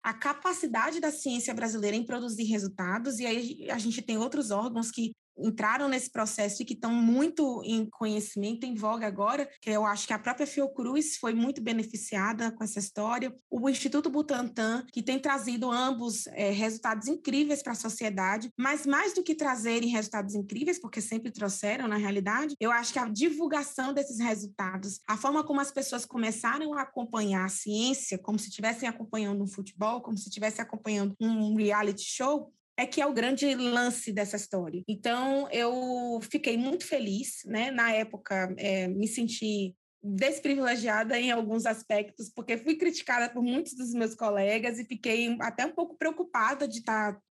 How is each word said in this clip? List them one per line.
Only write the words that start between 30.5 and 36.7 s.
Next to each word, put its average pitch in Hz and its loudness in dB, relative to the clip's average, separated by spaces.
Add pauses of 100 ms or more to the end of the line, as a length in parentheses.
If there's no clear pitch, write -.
acompanhando 214 -2
um 220 2
reality 208 2
show, 277 -2 (280)
é 254 2
que 285 0
é 285 4
o 294 2
grande 262 2
lance 240 2
dessa 202 0
história. 180 -4
Então, 247 0
eu 247 0
fiquei 233 0
muito 269 0